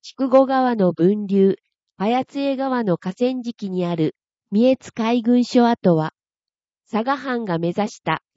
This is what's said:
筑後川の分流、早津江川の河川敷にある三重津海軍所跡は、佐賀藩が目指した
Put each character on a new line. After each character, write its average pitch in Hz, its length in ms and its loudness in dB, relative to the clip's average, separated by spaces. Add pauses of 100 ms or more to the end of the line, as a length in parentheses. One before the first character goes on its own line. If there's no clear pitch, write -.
筑 - 280 -6
後 262 160 6
川 254 300 0
の 185 180 2
分 202 340 0
流、 196 300 2 (400)
早 240 280 -2
津 - 140 -12
江 277 180 -2
川 262 260 -4
の 175 140 0
河 185 160 -8
川 254 280 -2
敷 226 280 -10
に 180 160 -4
あ 175 100 -4
る 156 200 -2 (360)
三 220 160 2
重 262 100 2
津 - 160 -20
海 233 280 -2
軍 247 220 2
所 240 240 2
跡 190 280 2
は、 156 180 -2 (760)
佐 226 140 -4
賀 269 120 -2
藩 254 280 -6
が 170 140 -2
目 170 100 -2
指 208 200 -4
し - 140 -20
た 160 180 -4 (160)